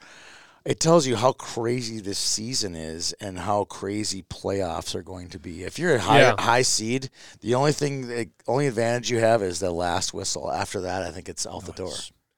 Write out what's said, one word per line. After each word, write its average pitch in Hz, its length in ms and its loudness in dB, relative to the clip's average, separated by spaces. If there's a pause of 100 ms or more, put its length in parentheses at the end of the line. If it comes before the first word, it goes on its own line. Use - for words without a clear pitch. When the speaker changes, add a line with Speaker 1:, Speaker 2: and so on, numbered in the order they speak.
(640)
Speaker 1:
It 131 140 -2
tells 160 300 6
you 117 80 2
how 127 160 4
crazy 117 680 -4
this 98 180 -6
season 110 580 -2
is 80 380 -6
and 98 260 -10
how 104 240 2
crazy 98 580 -4
playoffs 92 720 -4
are 98 80 -6
going 90 280 -14
to 87 100 -14
be. 87 240 -12
If 95 140 -10
you're 156 180 4
a 107 40 0
high, 110 200 6
Speaker 2:
Yeah. 123 180 8
Speaker 1:
high 120 240 4
seed, 123 480 0 (300)
the 117 160 0
only 143 160 4
thing, 139 340 -4
the 120 240 -6 (160)
only 139 220 2
advantage 117 420 0
you 120 80 2
have 113 240 6
is 90 160 -2
the 90 140 0
last 87 420 0
whistle. 85 380 -4
After 95 300 -4
that, 92 200 -4
I 85 80 -6
think 92 180 -12
it's - 180 -8
out 90 180 -12
the 87 80 -10
Speaker 3:
No, - 40 -18
Speaker 1:
door. 92 120 -8
Speaker 3:
it's, - 240 -10 (260)